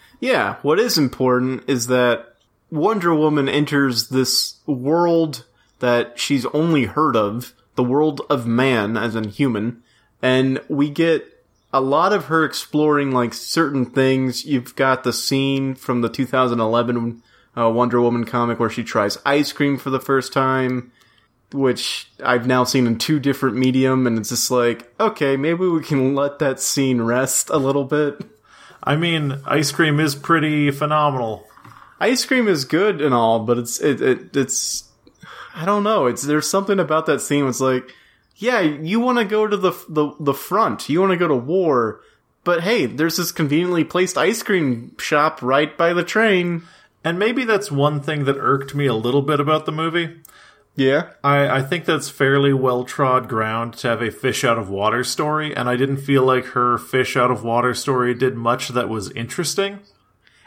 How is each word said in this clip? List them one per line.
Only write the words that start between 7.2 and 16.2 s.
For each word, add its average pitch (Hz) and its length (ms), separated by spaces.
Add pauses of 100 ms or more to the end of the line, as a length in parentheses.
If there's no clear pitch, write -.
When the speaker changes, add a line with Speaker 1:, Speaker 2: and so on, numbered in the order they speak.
Speaker 1:
the 131 80
world 143 380 (100)
of 123 160
man, 117 500
as 110 180
in 110 100
human, 113 580 (360)
and 131 480
we 147 220
get 165 340 (480)
a 135 80
lot 151 340
of 175 120
her 160 180
exploring, 147 680
like, 120 240
certain 139 500
things. 131 580
You've 131 320
got 131 280
the 120 100
scene 135 640
from 123 260
the 117 80
two 127 160